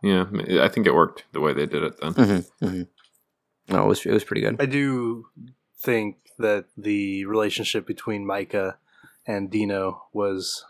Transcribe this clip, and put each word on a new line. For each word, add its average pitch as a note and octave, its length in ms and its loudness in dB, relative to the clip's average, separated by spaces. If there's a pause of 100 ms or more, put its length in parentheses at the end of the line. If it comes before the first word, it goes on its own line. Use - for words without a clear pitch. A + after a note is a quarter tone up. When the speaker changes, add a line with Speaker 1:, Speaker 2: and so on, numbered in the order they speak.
Speaker 1:
yeah, F#2+ 240 4 (340)
I D2+ 80 6
think A2 180 2
it D2 80 6
worked - 380 4
the D2 80 -4
way D2 140 2
they C#2+ 120 0
did C#2+ 160 -2
it D#2 200 -6
then. D#2 120 -4
Speaker 2:
Mm-hmm, G2+ 520 2
mm-hmm. F#2 160 -4 (920)
No, G2 100 4
it G#2 40 4
was, - 160 0
it - 80 0
was G#2+ 120 2
pretty G#2+ 180 -4
good. G#2 180 0
Speaker 3:
I C3+ 60 0
do B2+ 600 -2 (540)
think G#2+ 360 -2 (220)
that G#2 280 0 (100)
the G2+ 480 -2
relationship G#2 640 -2
between G#2 400 -6
Micah G2 500 -4 (500)
and G2+ 240 -4
Dino G2 520 -2 (100)
was G2 580 -4